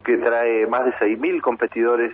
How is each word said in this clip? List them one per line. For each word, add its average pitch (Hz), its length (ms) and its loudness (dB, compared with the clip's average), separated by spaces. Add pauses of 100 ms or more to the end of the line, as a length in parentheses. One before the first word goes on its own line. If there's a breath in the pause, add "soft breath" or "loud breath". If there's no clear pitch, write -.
que 117 140 2
trae 117 500 2
más 123 160 0
de 127 160 0
seis 110 180 0
mil 165 240 -2
competidores 117 720 0